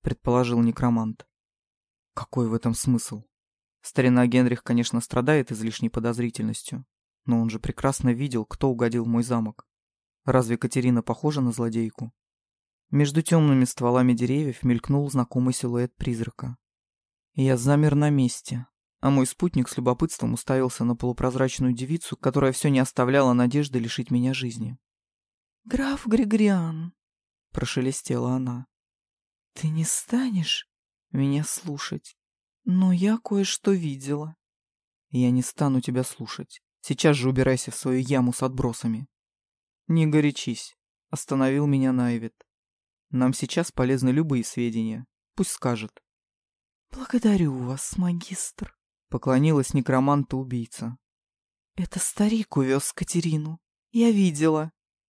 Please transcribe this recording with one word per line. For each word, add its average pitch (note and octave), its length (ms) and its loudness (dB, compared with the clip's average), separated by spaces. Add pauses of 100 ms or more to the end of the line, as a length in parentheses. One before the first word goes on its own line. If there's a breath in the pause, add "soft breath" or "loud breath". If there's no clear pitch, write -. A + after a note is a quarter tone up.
предположил A#2+ 580 0
некромант. A#2 640 0 (880)
«Какой A#2+ 340 -2
в A2 60 -2
этом A#2 200 0
смысл? A2+ 500 -2 (580)
Старина B2 440 4
Генрих, B2 360 2
конечно, A#2 380 0
страдает C3 520 0
излишней A2 380 -4
подозрительностью, A#2 920 -4 (400)
но A#2 160 2
он A2+ 100 0
же G#2+ 100 -8
прекрасно B2+ 520 0
видел, A#2+ 320 -2
кто - 240 -2
угодил A#2+ 360 0
в A#2 40 -4
мой A#2 140 2
замок. A#2 440 -4 (580)
Разве B2 320 2
Катерина A#2+ 460 0
похожа D3 380 -2
на B2 120 0
злодейку?» A2+ 600 -4 (800)
Между D3 320 2
темными D3 420 6
стволами B2 480 2
деревьев B2+ 500 -2
мелькнул C#3 480 0
знакомый B2+ 440 0
силуэт A#2+ 420 -2
призрака. B2 600 -6 (800)
Я C3 220 2
замер C#3+ 400 4
на D3 140 4
месте, B2+ 560 -2 (340)
а C3 100 2
мой C3+ 160 4
спутник B2+ 420 -2
с - 80 -8
любопытством B2 560 -2
уставился B2+ 520 -2
на A#2+ 120 0
полупрозрачную B2+ 760 0
девицу, C3 440 -6
которая C#3 360 2
все D3 180 0
не C3+ 80 4
оставляла B2+ 560 4
надежды B2+ 440 2
лишить A#2 320 -6
меня B2+ 240 0
жизни. A#2+ 440 -8 (840)
«Граф C4+ 420 -4
Григориан», G3+ 840 0 (600)
прошелестела B2+ 800 -2
она, B2+ 340 -4 (840)
«ты - 160 -6
не D#3+ 160 -2
станешь A#3 840 -2 (420)
меня C#3 340 0
слушать, - 720 -6 (480)
но F#3 280 4
я G3+ 260 2
кое-что G3 540 0
видела». D3 640 -4 (760)
«Я B2 200 2
не B2+ 120 2
стану C3+ 380 0
тебя B2+ 220 -2
слушать. - 580 -10 (200)
Сейчас D3 360 2
же B2+ 120 0
убирайся B2+ 420 0
в - 60 -10
свою C3 240 -2
яму B2+ 320 0
с - 100 -4
отбросами». B2+ 640 -4 (800)
«Не D#3+ 220 4
горячись», D3 680 0 (340)
остановил C3+ 560 0
меня C3+ 260 2
Найвит. A#2+ 420 -2 (760)
«Нам B2+ 220 2
сейчас - 380 -4
полезны C3 400 2
любые C#3+ 320 0
сведения. A2+ 640 -4 (300)
Пусть G3 140 -2
скажет». A2 520 -4 (880)
«Благодарю G#3 640 0
вас, B2+ 420 -6
магистр», F3+ 800 -6 (320)
поклонилась C3+ 680 2
некроманту-убийца. C3 1200 -2 (800)
«Это F3+ 220 -6
старик G#3+ 580 0
увез C3+ 360 2
Катерину. D#3+ 680 -4 (300)
Я A#3 200 4
видела. D#3+ 600 2 (360)